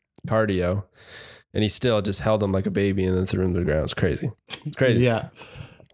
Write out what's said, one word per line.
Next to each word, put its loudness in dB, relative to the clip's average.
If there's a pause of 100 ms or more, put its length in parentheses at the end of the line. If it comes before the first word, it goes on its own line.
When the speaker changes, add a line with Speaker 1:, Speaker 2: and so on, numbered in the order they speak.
(280)
Speaker 1:
cardio, 0 (680)
and 0
he 0
still 0
just -4
held 2
him 0
like 0
a -2
baby 0
and 2
then 0
threw 0
him 2
to 0
the 0
ground. 2
It's -2
crazy. -2 (340)
It's -8
crazy. 4
Speaker 2:
Yeah. 0 (640)